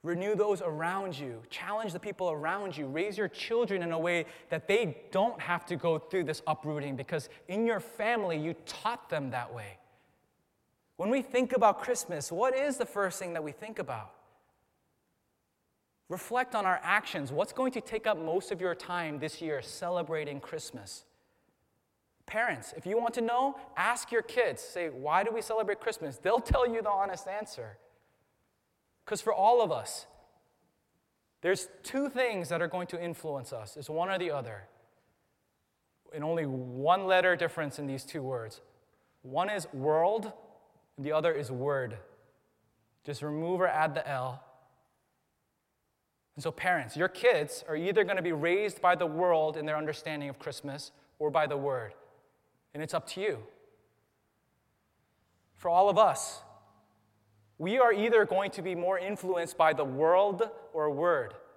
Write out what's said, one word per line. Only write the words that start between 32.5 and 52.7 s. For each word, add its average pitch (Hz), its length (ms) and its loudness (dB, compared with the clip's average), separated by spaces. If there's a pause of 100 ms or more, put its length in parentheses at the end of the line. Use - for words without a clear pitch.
are 170 60 0
going 175 200 -4
to 175 140 -8
influence 156 520 -6
us. 107 240 -12
It's 147 120 -14
one 170 200 -2
or 190 80 0
the 175 120 -2
other. 117 380 -6 (1500)
And 147 100 -6
only 160 220 0
one 135 640 2
letter 185 300 6
difference 151 420 -2
in 143 80 -6
these 135 160 -6
two - 180 -8
words. 123 400 -6 (600)
One 156 280 -2
is 196 240 -4
world, 165 600 2 (640)
and 139 80 -8
the 151 80 -2
other 156 200 4
is 143 160 -4
word. 127 480 -2 (1080)
Just 147 160 -8
remove 160 400 -2
or 185 60 4
add 156 280 2
the - 100 -2
L. 131 380 -6 (1900)
And 143 80 -14
so 160 80 -2
parents, 147 460 0
your 180 100 2
kids 180 600 2
are 156 60 -2
either 180 280 2
gonna 190 180 0
be 165 120 0
raised 175 480 0
by 180 140 6
the 175 120 0
world 156 480 2
in 151 100 -6
their 151 120 -2
understanding 151 500 -4
of 135 120 -10
Christmas 143 520 -10 (280)
or 151 120 0
by 151 160 4
the 143 100 -2
word. 131 380 -4 (800)